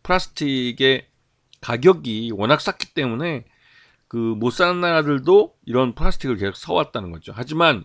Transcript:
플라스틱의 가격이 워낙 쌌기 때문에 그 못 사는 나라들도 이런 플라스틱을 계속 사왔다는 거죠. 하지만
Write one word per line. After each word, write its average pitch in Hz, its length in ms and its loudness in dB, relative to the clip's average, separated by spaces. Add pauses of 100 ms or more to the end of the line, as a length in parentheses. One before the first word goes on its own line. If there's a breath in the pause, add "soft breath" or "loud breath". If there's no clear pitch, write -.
플라스틱의 131 1080 -2 (520)
가격이 120 720 0
워낙 117 260 2
쌌기 - 320 -8
때문에 135 540 -4 (640 soft breath)
그 - 80 -10
못 113 340 -2
사는 180 300 0
나라들도 165 720 2 (120)
이런 123 280 0
플라스틱을 147 420 2
계속 98 200 -4
사왔다는 143 560 -4
거죠. 82 240 -16
하지만 143 480 0